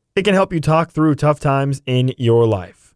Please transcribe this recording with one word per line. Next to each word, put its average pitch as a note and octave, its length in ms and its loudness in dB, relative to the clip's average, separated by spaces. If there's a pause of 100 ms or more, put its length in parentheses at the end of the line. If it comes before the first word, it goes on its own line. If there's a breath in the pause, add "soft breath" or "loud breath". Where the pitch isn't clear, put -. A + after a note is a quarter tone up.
(140)
It F#3+ 100 -2
can G3+ 80 0
help F#3+ 220 0
you D#3+ 60 -2
talk D#3+ 320 0
through D#3 240 0
tough D3 220 0
times C#3 460 -2
in B2+ 320 0
your A#2 300 2
life. F#2 500 -6